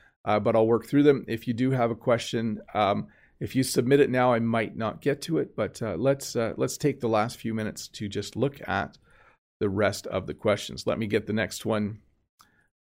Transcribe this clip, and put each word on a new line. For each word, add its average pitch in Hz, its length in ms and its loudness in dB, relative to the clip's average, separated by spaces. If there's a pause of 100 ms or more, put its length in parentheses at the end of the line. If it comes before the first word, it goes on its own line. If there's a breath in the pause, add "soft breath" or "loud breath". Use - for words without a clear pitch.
(260 soft breath)
uh, 107 140 2
but 110 140 2
I'll 113 120 6
work 113 180 2
through 143 200 4
them. 143 220 6
If 117 220 -4
you 120 60 0
do 127 160 0
have 123 200 2
a 113 60 -4
question, 113 640 0 (140)
um, 104 320 2 (340 soft breath)
if - 160 -4
you 131 60 2
submit 127 380 2
it 139 100 6
now, 127 240 4
I 117 40 2
might 113 380 0
not 110 240 -4
get 139 220 -2
to 160 160 -2
it, - 180 -4
but, 107 240 -4
uh, 104 160 -4
let's, 135 400 -2
uh, 113 220 -2
let's 127 180 -2
take - 240 -2
the 120 80 -2
last 110 300 0
few 113 160 -6
minutes 110 340 -6
to 107 220 -10
just 101 260 -6
look 135 320 -2
at 95 300 -4 (600 soft breath)
the 104 120 0
rest 98 360 0
of 95 200 -4
the - 80 -8
questions. - 520 -2
Let 113 120 -2
me 113 80 -2
get 104 200 0
the 104 60 -4
next 107 320 -4
one 107 360 -2 (840 soft breath)